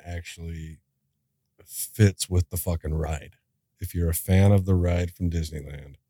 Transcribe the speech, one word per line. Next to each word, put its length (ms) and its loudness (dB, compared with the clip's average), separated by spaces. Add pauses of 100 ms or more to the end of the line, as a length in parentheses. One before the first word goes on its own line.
actually 720 -10 (880)
fits 640 0
with 200 0
the 60 -8
fucking 380 -4
ride. 420 -6 (440)
If 140 -8
you're 160 0
a 40 0
fan 400 4
of 120 4
the 80 2
ride 380 2
from 180 -4
Disneyland, 680 -6 (140)